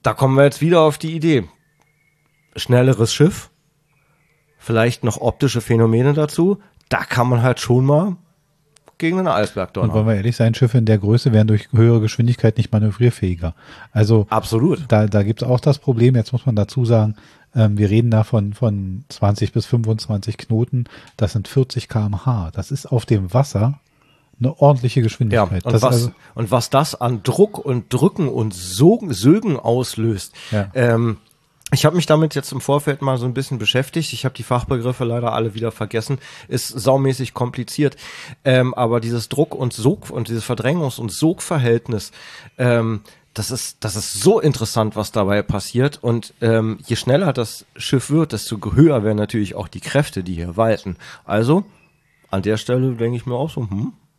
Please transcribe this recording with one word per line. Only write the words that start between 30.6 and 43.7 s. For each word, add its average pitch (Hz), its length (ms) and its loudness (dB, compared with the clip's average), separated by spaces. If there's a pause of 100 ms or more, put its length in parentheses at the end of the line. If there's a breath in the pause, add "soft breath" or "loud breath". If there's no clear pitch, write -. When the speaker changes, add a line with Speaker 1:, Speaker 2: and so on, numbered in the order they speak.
Speaker 1:
ähm, 117 440 2 (540)
ich - 140 0
habe 175 100 4
mich 170 100 0
damit 156 300 2
jetzt - 160 -6
im 131 100 -8
Vorfeld 143 400 -2
mal 135 160 -2
so 120 80 -4
ein 127 80 -4
bisschen 131 240 -6
beschäftigt. 127 560 -2
Ich 120 120 -10
habe 127 100 -4
die 117 80 -12
Fachbegriffe 123 600 -2
leider 117 280 -2
alle 113 220 -2
wieder 110 160 -4
vergessen. 110 480 -6 (280 loud breath)
Ist 127 200 -6
saumäßig 131 640 0
kompliziert. 127 640 -4 (480 loud breath)
Ähm, 127 300 2
aber 120 240 0
dieses 117 280 -4
Druck- 139 280 -2
und 127 180 -4
Sog- 135 380 -2
und 117 160 -6
dieses 113 200 -6
Verdrängungs- 131 520 -4
und 117 120 -8
Sogverhältnis, 120 1000 -2 (480 loud breath)
ähm, 113 420 0 (320 soft breath)
das - 160 -6
ist, - 300 -10